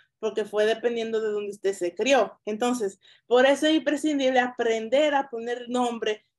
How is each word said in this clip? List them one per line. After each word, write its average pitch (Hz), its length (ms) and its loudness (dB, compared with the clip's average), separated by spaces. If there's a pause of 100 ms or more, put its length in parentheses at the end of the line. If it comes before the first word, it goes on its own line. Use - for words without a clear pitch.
(200)
porque 214 260 -4
fue 208 200 0
dependiendo 226 540 -2
de 220 120 -2
donde 208 200 -6
usted 196 220 -4
se 175 200 -4
crió. 233 520 2
Entonces, 220 540 -4 (280)
por 247 180 6
eso 277 220 2
es 311 80 4
imprescindible 285 640 0
aprender 247 760 0
a 277 140 -2
poner 240 400 -8
nombre 233 560 -2 (140)